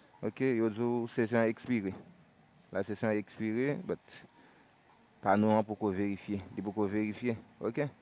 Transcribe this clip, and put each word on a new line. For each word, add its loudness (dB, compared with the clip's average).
Ok, -4
yo 2
djou 0
sesyon 4
ekspire. 0
La 0
sesyon 0
ekspire, -2
but -6
pa 6
nou 6
an 4
pou -6
ko 0
verifye. -2
Di -10
pou -4
ko 0
verifye, -2
ok? -2